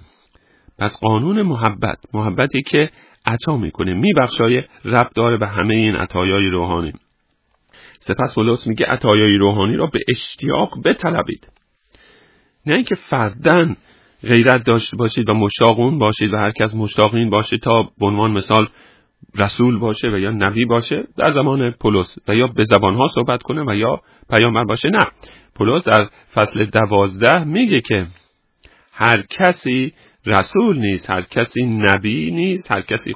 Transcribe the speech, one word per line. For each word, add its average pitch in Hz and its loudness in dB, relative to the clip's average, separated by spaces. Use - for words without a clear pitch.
پس 104 -6
قانون 131 0
محبت، 113 -4
محبتی 110 -2
که 151 0
عطا 123 -2
می‌کنه، 92 -4
میبخشای، 123 0
ربط 120 0
داره 117 0
به 107 -2
همهٔ 101 -2
این 110 2
عطایای 95 -2
روحانی. 87 -2
سپس 127 -4
پولس 117 0
میگه 110 -2
عطایای 107 4
روحانی 101 2
را 160 -2
به - -4
اشتیاق 139 -4
بطلبید، - -2
نه 151 0
اینکه 233 0
فرداً 139 0
غیرت 117 4
داشته 113 0
باشید 113 -2
و 107 2
مشتاق 110 2
اون 135 0
باشید 107 0
و 107 -2
هر 107 0
کس 110 -2
مشتاق 107 0
این 117 0
باشه 110 0
تا 113 2
به 101 0
عنوان 104 0
مثال 107 2
رسول 113 2
باشه 110 -4
و 104 -2
یا 98 -2
نبی 107 0
باشه 120 -2
در - 2
زمان 135 0
پولس 104 -2
و 104 0
یا 120 2
به 117 -2
زبانها 104 2
صحبت 120 -2
کنه 151 -6
و 107 -2
یا 113 -2
پیامبر 117 2
باشه. 110 -2
نه، 196 2
پولس 131 0
در 104 4
فصل 107 0
دوازده 104 2
میگه 170 0
که 98 -2
هر 110 2
کسی 143 -2
رسول 143 0
نیست، 98 -4
هر 90 -2
کسی 117 -4
نبی 110 0
نیست، 180 -4
هر 95 -4
کسی 107 -6